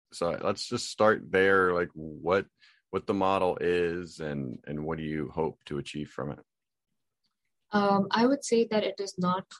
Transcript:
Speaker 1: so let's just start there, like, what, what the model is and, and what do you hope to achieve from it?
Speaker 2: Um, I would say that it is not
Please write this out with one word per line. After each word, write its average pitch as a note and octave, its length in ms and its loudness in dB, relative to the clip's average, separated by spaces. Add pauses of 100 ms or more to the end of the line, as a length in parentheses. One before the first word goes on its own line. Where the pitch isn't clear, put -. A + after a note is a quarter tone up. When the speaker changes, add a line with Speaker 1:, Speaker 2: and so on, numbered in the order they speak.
(120)
Speaker 1:
so E2+ 300 -4
let's - 260 -4
just A#2+ 220 -6
start G#2+ 420 2
there, F#2+ 420 4
like, F2 200 0
what, D#2+ 520 -2 (460)
what F#2+ 160 -4
the G#2+ 60 0
model F#2+ 460 2
is F2 600 0
and, C#2+ 480 -6
and D2+ 160 -6
what D#2+ 140 -4
do D#2 60 -8
you D#2 300 -4
hope D#2+ 320 -2
to D2 120 -8
achieve D2 320 -8
from C2+ 220 -8
it? - 80 -12 (1300)
Speaker 2:
Um, G3 400 4
I A3+ 140 4
would C#4 180 2
say A3+ 260 2
that G#3+ 140 0
it G3 160 -4
is G3 180 -6
not F3+ 280 0 (140)